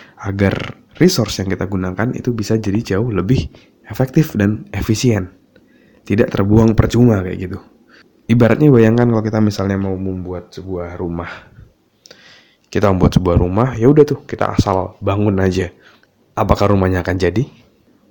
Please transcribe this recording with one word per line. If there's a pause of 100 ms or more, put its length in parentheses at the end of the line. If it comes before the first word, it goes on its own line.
(260)
agar (240)
resource
yang
kita
gunakan
itu
bisa
jadi
jauh
lebih (400)
efektif
dan
efisien. (720)
Tidak
terbuang
percuma
kayak
gitu. (640)
Ibaratnya
bayangkan
kalau
kita
misalnya
mau
membuat
sebuah
rumah. (1400)
Kita
membuat
sebuah
rumah,
ya
udah
tuh,
kita
asal
bangun
aja. (640)
Apakah
rumahnya
akan
jadi? (640)